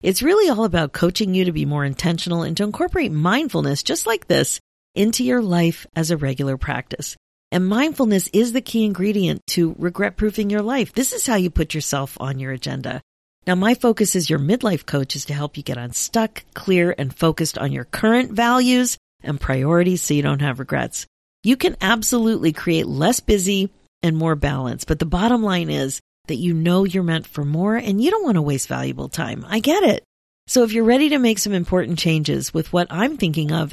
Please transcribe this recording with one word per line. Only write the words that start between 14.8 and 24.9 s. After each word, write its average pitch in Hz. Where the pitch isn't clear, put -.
coach 139
is 139
to 147
help 147
you 147
get 131
unstuck, 220
clear, 175
and 131
focused 160
on 139
your 127
current 233
values 247
and 143
priorities 170
so -
you 147
don't 143
have 135
regrets. 131
You 247
can -
absolutely 220
create 160
less 156
busy 196
and 165
more 160
balance, 135
but 156